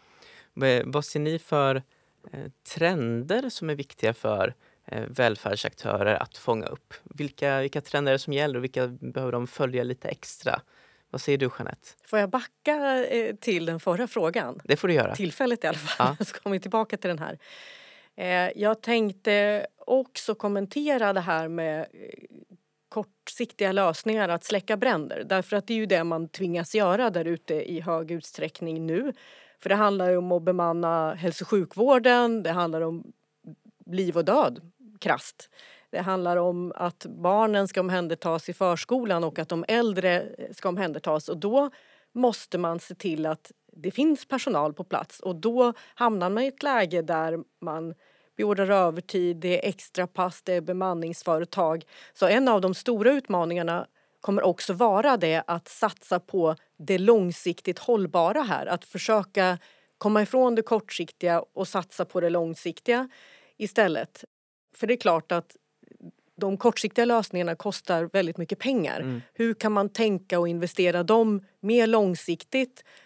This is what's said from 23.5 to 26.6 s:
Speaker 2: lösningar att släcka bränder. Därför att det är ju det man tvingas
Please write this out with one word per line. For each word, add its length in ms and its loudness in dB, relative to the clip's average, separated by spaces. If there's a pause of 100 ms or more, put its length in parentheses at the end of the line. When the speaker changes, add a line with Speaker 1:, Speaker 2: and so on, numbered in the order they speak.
Speaker 2:
lösningar 560 2
att 160 -2
släcka 320 -2
bränder. 500 0
Därför 300 0
att 100 -2
det 80 -4
är 40 0
ju 80 -2
det 180 4
man 240 -2
tvingas 460 -4